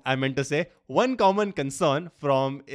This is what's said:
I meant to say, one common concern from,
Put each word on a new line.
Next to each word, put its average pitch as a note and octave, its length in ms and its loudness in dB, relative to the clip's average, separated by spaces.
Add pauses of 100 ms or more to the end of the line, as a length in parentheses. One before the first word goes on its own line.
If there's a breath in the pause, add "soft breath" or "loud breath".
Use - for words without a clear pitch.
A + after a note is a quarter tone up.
I C3 100 0
meant C3 220 -2
to C#3+ 60 0
say, D3 260 -4 (160 soft breath)
one A3+ 320 0
common G3+ 340 2
concern D3+ 680 -2
from, C3+ 440 0 (120)